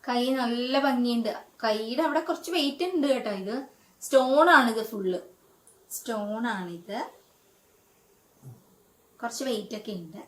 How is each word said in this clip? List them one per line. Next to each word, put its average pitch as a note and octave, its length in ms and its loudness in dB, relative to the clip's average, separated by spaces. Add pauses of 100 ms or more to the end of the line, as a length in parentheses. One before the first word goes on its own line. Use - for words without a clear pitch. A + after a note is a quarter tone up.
കൈ B3 200 0
നല്ല B3+ 500 0
ഭംഗിയുണ്ട്. A#3+ 720 0 (100)
കൈയുടെ A3+ 400 0
അവിടെ D4+ 160 2
കുറച്ച് E4 320 -4
വെയിറ്റ് D4+ 340 0
ഉണ്ട് F4 220 0
കേട്ടോ. A#3+ 220 0
ഇത് G#3 340 -6 (420)
സ്റ്റോൺ C4+ 440 6
ആണിത്, A#3 360 6
ഫുള്ള് F#3 340 -4 (720)
സ്റ്റോൺ A3 560 -4
ആണിത്. F#3+ 600 -6 (2250)
കുറച്ച് A#3 220 -6
വെയിറ്റ് A3 340 -4
ഒക്കെ G#3 140 -10
ഉണ്ട്. E3+ 260 -10 (100)